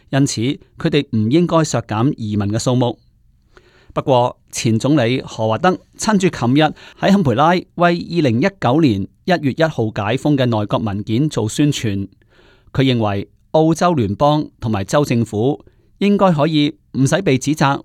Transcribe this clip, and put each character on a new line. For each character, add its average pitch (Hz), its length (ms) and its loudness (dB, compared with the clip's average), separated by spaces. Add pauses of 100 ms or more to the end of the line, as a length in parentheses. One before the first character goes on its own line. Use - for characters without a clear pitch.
(100)
因 139 140 2
此 139 160 -4
佢 - 480 -6
哋 147 160 0 (120)
唔 107 160 0
應 170 160 2
該 160 160 2
削 123 160 -2
減 113 360 -2
移 104 200 -6
民 101 160 -2
嘅 113 80 -2
數 127 160 0
目。 120 200 -2 (960)
不 151 100 -4
過， 123 360 2 (140)
前 110 260 0
總 139 240 2
理 123 200 0
何 - 260 -6
華 110 100 -2
德 185 180 2 (200)
趁 220 200 0
住 185 120 2
琴 127 260 -2
日 151 80 4 (380)
喺 180 100 0
坎 196 120 2
培 131 120 0
拉 151 160 2
為 185 240 -2
二 170 460 0
零 123 200 2
一 190 60 2 (140)
九 131 200 2
年 107 220 2 (220)
一 185 80 0 (120)
月 127 120 0
一 160 80 0
號 120 280 -2
解 110 240 -4
封 147 200 0
嘅 131 100 2
內 117 120 0
閣 107 200 -2
文 104 240 -4
件 120 260 0
做 110 200 -4
宣 147 240 0
傳。 98 340 -4 (680)
佢 - 100 0
認 123 160 2
為 101 300 -2 (240)
澳 160 220 4
洲 175 200 0
聯 104 200 0
邦 147 320 0 (140)
同 117 100 -4
埋 98 140 -2
州 147 200 0
政 117 200 0
府 113 400 -2 (340)
應 202 180 2
該 190 160 4
可 151 140 0
以 147 300 0 (160)
唔 131 140 0
使 160 160 0
被 139 160 2
指 143 180 -2
責 139 280 0